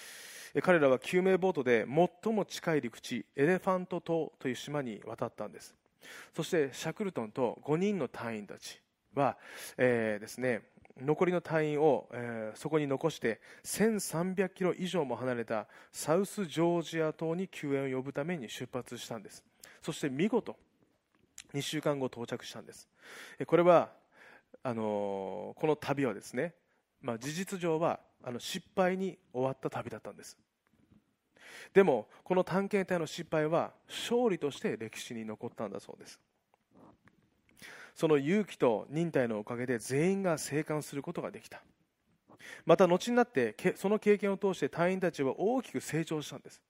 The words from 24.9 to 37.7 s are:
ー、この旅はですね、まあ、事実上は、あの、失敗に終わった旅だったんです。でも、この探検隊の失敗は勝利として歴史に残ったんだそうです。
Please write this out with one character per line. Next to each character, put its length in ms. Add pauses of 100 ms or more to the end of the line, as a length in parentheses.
ー、 20
こ 80
の 80
旅 300
は 80
で 80
す 140
ね、 180 (480)
ま 120
あ、 40
事 160
実 260
上 200
は、 200 (240)
あ 80
の、 80
失 260 (100)
敗 220
に 200 (160)
終 120
わ 60
っ 80
た 100
旅 200
だ 80
っ 40
た 100
ん 40
で 80
す。 140 (1400)
で 80
も、 260 (160)
こ 120
の 80
探 260
検 180
隊 120
の 80
失 220
敗 180
は 260 (140)
勝 420
利 80
と 140
し 80
て 180
歴 220
史 160
に 100
残 220
っ 20
た 160
ん 60
だ 80
そ 180
う 20
で 80
す。 120 (1800)